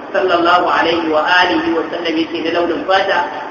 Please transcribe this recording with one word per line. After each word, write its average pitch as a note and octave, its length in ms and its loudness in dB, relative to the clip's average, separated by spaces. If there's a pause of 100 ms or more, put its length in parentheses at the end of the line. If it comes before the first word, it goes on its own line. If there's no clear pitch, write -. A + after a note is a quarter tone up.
sallallahu F3 600 2
alaihi E3 400 0
wa D#3 160 0
alihi F3 480 2
wa D#3+ 140 0
sallam E3+ 260 -6
yake D#3+ 280 -2
na D#3+ 120 -2
launin E3 320 -2
fata F#3+ 360 2 (320)